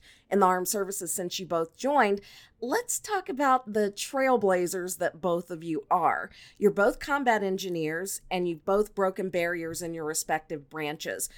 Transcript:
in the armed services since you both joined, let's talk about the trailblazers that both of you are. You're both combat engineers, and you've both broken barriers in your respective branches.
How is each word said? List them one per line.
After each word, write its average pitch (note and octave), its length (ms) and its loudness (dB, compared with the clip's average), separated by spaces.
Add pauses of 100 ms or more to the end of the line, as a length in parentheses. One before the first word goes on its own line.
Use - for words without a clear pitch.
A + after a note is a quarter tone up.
(300)
in G3+ 80 4
the F#3+ 80 8
armed F3+ 220 2
services F#3+ 440 -4
since F3+ 280 -4
you F3+ 60 -8
both E3 300 -2
joined, A3+ 440 2 (400)
let's F4+ 400 -4
talk F#4+ 280 -4
about C4 440 2
the G#3 180 2
trailblazers F#3+ 1080 2
that E3+ 220 -2
both F3 300 -2
of E3 140 -10
you D#3+ 260 -6
are. E3 400 2 (260)
You're G3+ 140 4
both G3+ 300 2
combat B3+ 420 0
engineers, F3+ 800 -4 (100)
and F3+ 180 -2
you've E3 160 -6
both G3+ 300 2
broken F#3+ 340 0
barriers E3+ 540 -2
in E3 100 -6
your E3 120 -6
respective D#3 680 -4
branches. D#3 680 -6